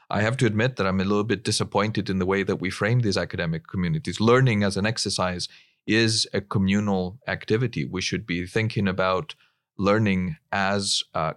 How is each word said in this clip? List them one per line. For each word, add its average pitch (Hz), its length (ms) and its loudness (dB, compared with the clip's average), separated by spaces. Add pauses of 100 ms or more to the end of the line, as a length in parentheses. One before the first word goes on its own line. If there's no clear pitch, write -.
(100)
I 101 100 -2
have 113 180 0
to 127 80 4
admit 110 300 0
that 98 100 0
I'm 95 140 0
a 92 40 2
little 104 200 2
bit 107 200 -2
disappointed 104 680 -2
in 95 80 0
the 90 80 0
way 98 160 2
that 92 140 0
we 92 140 -4
frame 113 300 0
these 101 160 0
academic 85 500 -4
communities. 87 540 -2
Learning 117 420 6
as 98 140 0
an 98 100 0
exercise 92 600 -2 (380)
is 110 460 2
a 101 80 -2
communal 98 840 0
activity. 107 580 -2
We 92 180 -6
should 92 240 -4
be 87 200 -4
thinking 110 400 0
about 92 480 0 (420)
learning 95 600 2 (160)
as, 98 500 0 (120)
uh, 80 220 -2